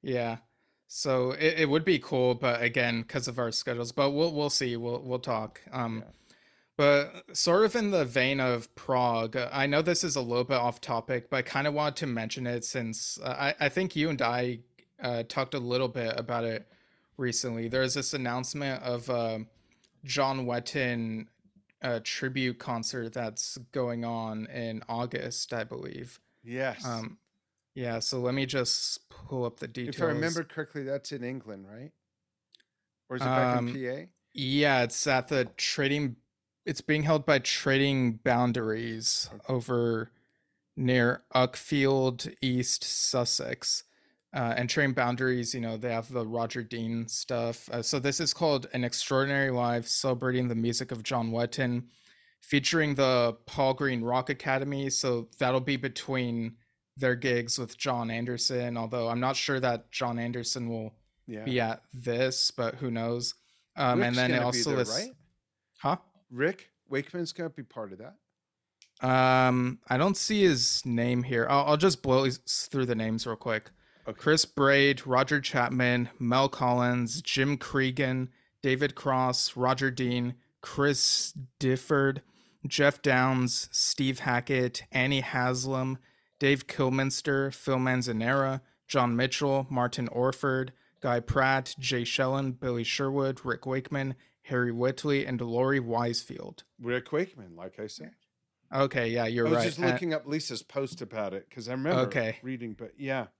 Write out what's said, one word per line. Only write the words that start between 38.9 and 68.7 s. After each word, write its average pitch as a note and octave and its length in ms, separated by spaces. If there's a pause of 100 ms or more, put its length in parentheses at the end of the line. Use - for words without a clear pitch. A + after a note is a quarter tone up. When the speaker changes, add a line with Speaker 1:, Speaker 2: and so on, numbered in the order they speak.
Speaker 2:
Okay. G#2+ 200
Speaker 1:
over A#2 580 (640)
near B2+ 480 (100)
Uckfield, C3 1080
East B2+ 420
Sussex. - 1000 (520)
Uh, A#2 220
and B2 100
Trading C#3 260
Boundaries, B2 600
you B2+ 80
know, A2+ 160
they A#2+ 140
have A2+ 200
the A#2+ 140
Roger A#2 380
Dean A#2 440
stuff. A#2 600
Uh, A#2 140
so C#3+ 160
this C3+ 200
is E3 140
called D3 400
An B2+ 100
Extraordinary C3+ 680
Life, A#2+ 360
Celebrating B2+ 600
the A#2 80
Music A#2+ 360
of A2+ 120
John A#2 280
Wetton, A#2+ 520 (580)
featuring D3 540
the B2+ 500
Paul C3 300
Green C3 260
Rock B2+ 300
Academy. C#3 580
So A#2+ 480
that'll C3 220
be C3+ 180
between A#2+ 800 (400)
their C3 180
gigs B2 440
with A#2+ 180
John A#2+ 320
Anderson, A#2+ 680
although A#2 340
I'm A#2+ 100
not C3 160
sure C3 240
that A#2+ 320
John A#2+ 260
Anderson A#2+ 500
will A2 280 (320)
Speaker 2:
Yeah. A2 180
Speaker 1:
be B2+ 140
at A2+ 240 (100)
this, B2 580
but A2+ 240
who C3 140
knows? A#2 460 (400)
Um, B2 240
Speaker 2:
Rick's A#2+ 100
Speaker 1:
and B2 80
then B2+ 140
it - 20
Speaker 2:
gonna B2 180
be B2+ 60
Speaker 1:
also A#2+ 140
Speaker 2:
there, C3+ 60
Speaker 1:
lists A#2 180
Speaker 2:
right? A3+ 200 (640)
Speaker 1:
Huh? D#3+ 200 (320)
Speaker 2:
Rick D3 420 (160)
Wakeman's C#3+ 460
gonna E3+ 160
be C#3+ 140
part G#2+ 300
of F#2 60
that? C3 180 (920)